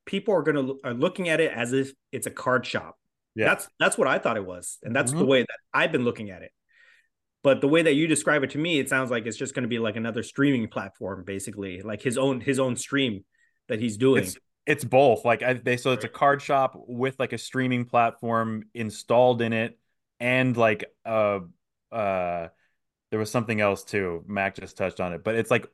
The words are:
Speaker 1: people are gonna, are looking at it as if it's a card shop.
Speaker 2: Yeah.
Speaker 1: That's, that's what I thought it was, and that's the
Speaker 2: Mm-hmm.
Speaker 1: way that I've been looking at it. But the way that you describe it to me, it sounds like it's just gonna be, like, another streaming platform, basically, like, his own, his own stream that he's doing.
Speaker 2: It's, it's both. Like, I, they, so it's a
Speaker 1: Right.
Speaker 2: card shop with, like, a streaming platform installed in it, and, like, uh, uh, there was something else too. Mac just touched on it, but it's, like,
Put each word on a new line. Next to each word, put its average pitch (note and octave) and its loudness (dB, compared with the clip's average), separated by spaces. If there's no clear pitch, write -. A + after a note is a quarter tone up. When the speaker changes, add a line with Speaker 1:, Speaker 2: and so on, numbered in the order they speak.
Speaker 1:
people G3 -2
are E3+ 4
gonna, C#3+ 0
are B2 -4
looking F3 -2
at D#3+ 2
it D#3 2
as A#2+ -4
if C3+ 0
it's B2 -6
a B2+ -10
card B2+ 0
shop. E2+ -6
Speaker 2:
Yeah. G#2+ 2
Speaker 1:
That's, F#3 0
that's F3 2
what F3+ 4
I D3 2
thought A#2 0
it G2+ -6
was, F2+ -12
and A2+ -4
that's C3 0
the D3+ -4
Speaker 2:
Mm-hmm. D#3+ 2
Speaker 1:
way C3 6
that - -4
I've D#3+ 2
been C3 0
looking A2+ -4
at F2 -16
it. - -20
But C3 6
the C#3 2
way D#3+ 6
that D#3+ 4
you D#3 2
describe D3+ 2
it C3+ -2
to - -6
me, D#3+ 0
it B2+ -2
sounds C3 0
like A#2 -2
it's A2 -6
just - -8
gonna B2 -4
be, A#2 -2
like, A2+ -4
another A2+ -4
streaming C3 0
platform, G2 -10
basically, G2 -10
like, G#2+ -10
his B2 -2
own, C3+ 0
his B2 -2
own B2+ 0
stream B2+ -2
that A2+ -4
he's A2 -4
doing. C3 4
Speaker 2:
It's, - -8
it's D3+ 0
both. B2+ 4
Like, A#2 2
I, B2+ 2
they, B2 0
so B2 0
it's B2 -2
a - -4
Speaker 1:
Right. - -12
Speaker 2:
card C#3+ 2
shop C3+ 0
with, B2 -4
like, B2 -2
a A#2 -4
streaming B2+ -2
platform A2+ 0
installed A#2+ 2
in A2+ 0
it, A2+ -2
and, B2+ 2
like, A2 2
uh, G#2+ 2
uh, F#2 -2
there G#2+ 0
was G#2+ -2
something A2 0
else G2 2
too. F2+ -4
Mac G2 -2
just - -16
touched F#2 -4
on F2+ -4
it, E2+ -10
but A2 -2
it's, A2+ 0
like, A#2+ 2